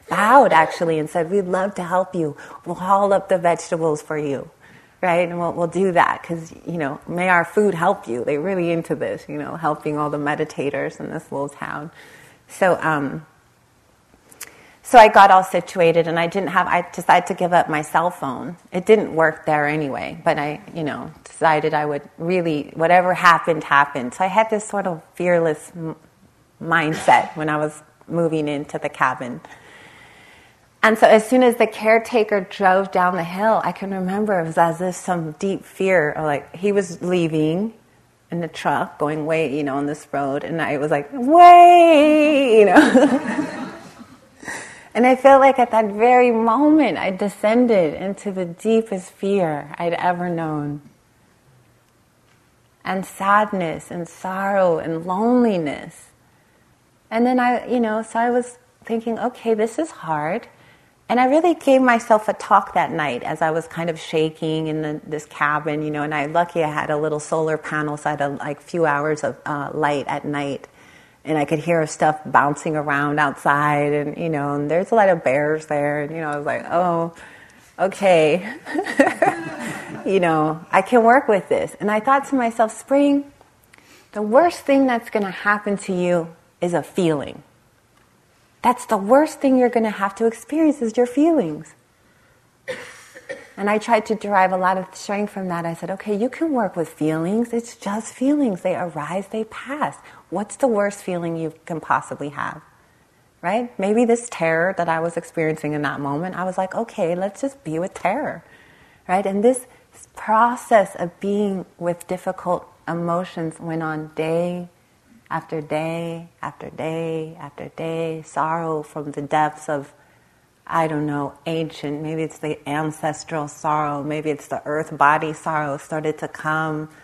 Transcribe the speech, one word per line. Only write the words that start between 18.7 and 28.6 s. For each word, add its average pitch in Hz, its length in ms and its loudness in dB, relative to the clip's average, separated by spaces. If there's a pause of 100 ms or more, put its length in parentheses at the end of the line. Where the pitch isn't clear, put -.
It 180 140 -6
didn't 214 300 4
work 156 320 0
there 151 200 2
anyway, 147 560 -6
but 156 160 2
I, 147 220 -6 (140)
you 160 100 -6
know, 135 260 -8 (140)
decided 156 480 0
I 151 140 -2
would 143 160 -4 (160)
really, 165 560 -2
whatever 175 400 4
happened, 165 500 4
happened. 139 480 0
So 185 120 -4
I - 20 2
had 214 240 0
this 208 180 -4
sort 196 180 -4
of 165 160 -6 (120)
fearless 170 600 -2
m-, 160 220 -10 (680)
mindset 160 720 2
when 156 140 -4
I 151 80 -2
was 151 260 -6 (240)
moving 160 400 -2
into 147 320 -6